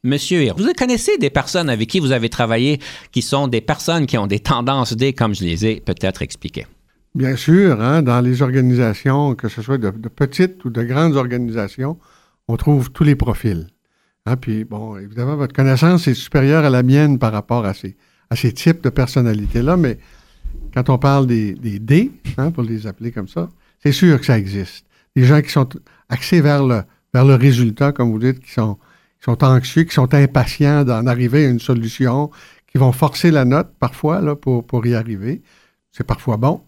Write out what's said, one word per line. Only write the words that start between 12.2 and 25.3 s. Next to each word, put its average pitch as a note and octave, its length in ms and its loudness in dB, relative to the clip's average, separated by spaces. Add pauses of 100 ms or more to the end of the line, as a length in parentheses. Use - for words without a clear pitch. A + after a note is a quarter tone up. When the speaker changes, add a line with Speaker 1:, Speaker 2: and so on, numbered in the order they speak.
Speaker 2:
on A#2 100 -2
trouve C#3 340 2
tous - 120 -2
les D3 120 4
profils. G2 540 -4 (580)
Hein, A#2+ 80 0
puis, A2 300 -6
bon, G#2+ 320 -12
évidemment, A#2 380 -6
votre C#3+ 200 -6
connaissance D3+ 520 4
est C3 60 2
supérieure D3 500 2
à D3 60 4
la B2+ 140 2
mienne C#3 340 4
par A2+ 140 0
rapport A2 340 -4
à G2 80 -2
ces, - 240 -14 (320)
à A#2+ 60 -2
ces A#2 180 -2
types E3+ 300 0
de C3 60 0
personnalités-là, A#2+ 880 0
mais C#3 200 0 (760)
quand B2+ 160 -2
on C3 100 2
parle C#3 260 2
des, A2 280 0
des G#2 260 -8
D, D3+ 320 2 (260)
hein, C#3+ 140 -2
pour B2+ 120 -4
les A2 220 -6
appeler A2 260 -10
comme G#2 160 -10
ça, E3+ 220 -8 (320)
c'est D3 100 2
sûr D#3 280 4
que - 60 -6
ça B2 120 4
existe. G2 480 -6 (300)
Des C3 80 4
gens D3 180 6